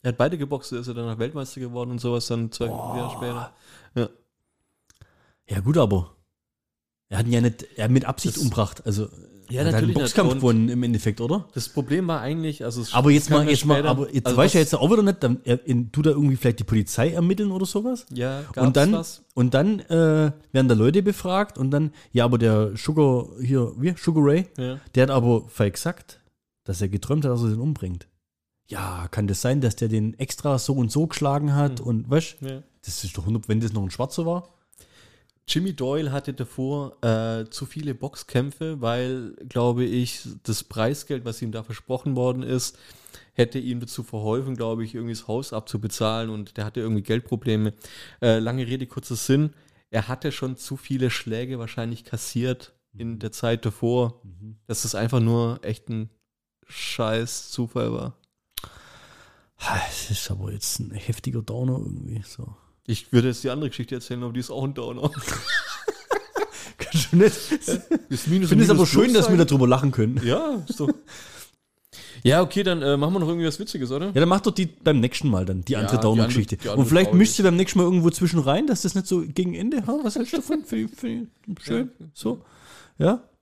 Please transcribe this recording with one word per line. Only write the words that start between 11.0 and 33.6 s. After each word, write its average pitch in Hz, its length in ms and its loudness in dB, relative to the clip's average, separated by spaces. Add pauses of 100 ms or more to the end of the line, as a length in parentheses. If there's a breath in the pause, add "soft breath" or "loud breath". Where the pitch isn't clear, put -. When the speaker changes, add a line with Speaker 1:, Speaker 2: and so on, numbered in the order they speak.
Speaker 2:
oder? 160 340 -2
Speaker 1:
Das 120 160 -6
Problem 147 360 -2
war 160 140 -2
eigentlich, 151 440 -6
also 120 180 -6
es - 120 -8
Speaker 2:
Aber 135 160 6
jetzt 147 200 6
Speaker 1:
kam 151 80 8
Speaker 2:
mal, 151 80 4
Speaker 1:
ja 151 40 2
Speaker 2:
jetzt 147 140 4
mal, 147 140 6
Speaker 1:
später. 147 100 0
Speaker 2:
aber 139 260 0
jetzt 127 120 0
Speaker 1:
Also 123 120 2
Speaker 2:
weißt 175 160 6
du 175 40 8
ja 160 60 8
Speaker 1:
was 151 80 -2
Speaker 2:
jetzt 110 80 0
auch 156 120 4
wieder 220 100 6
nicht, 196 220 2
dann, 123 200 2
er, 120 220 0
in, 120 240 0
tu 147 120 0
da 156 80 6
irgendwie 139 260 4
vielleicht 117 240 0
die 104 40 -2
Polizei 117 460 0
ermitteln 185 400 0
oder 185 160 -2
sowas? 233 460 -4
Speaker 1:
Ja, 131 280 -4
Speaker 2:
Und 147 120 -14
Speaker 1:
gab's 127 220 4
Speaker 2:
dann, 151 180 6
Speaker 1:
was? - 320 -4 (100)
Speaker 2:
und 123 200 4
dann, 190 260 4
äh, 156 500 4 (220)
werden 131 160 4
da 120 60 6
Leute 139 280 6
befragt 190 560 -2
und 135 140 0
dann, 147 200 0 (200 loud breath)
ja, 120 140 4
aber 120 120 2
der 107 380 4
Sugar, 143 500 2 (140)
hier, 127 380 0
wie? 165 180 0
Sugar 156 280 2
Ray, 160 220 4 (100)
Speaker 1:
Ja. 127 220 -6 (160)
Speaker 2:
der 127 100 6
hat 139 60 2
aber 120 380 2
falsch 101 260 0
gesagt, - 460 -8 (420)
dass 92 180 -6
er 101 80 0
geträumt 139 360 -2
hat, 131 80 0
dass 117 100 0
er 113 60 2
den 107 120 0
umbringt. 98 460 -6 (600)
Ja, 90 440 -8
kann 107 160 -2
das 98 160 -2
sein, 135 180 2
dass 117 160 0
der 113 120 -2
den 107 300 -2
extra 135 400 -2
so 139 140 -2
und 123 180 0
so 151 160 0
geschlagen 147 480 0
hat 139 260 0
Speaker 1:
Mhm. 117 60 -8
Speaker 2:
und, 117 240 -2
weißt? 160 300 0
Speaker 1:
Ja. 135 220 -12 (200)
Speaker 2:
Das - 220 -10
ist 92 140 -8
doch 85 80 -6
hundert, 110 200 -2
wenn 110 140 2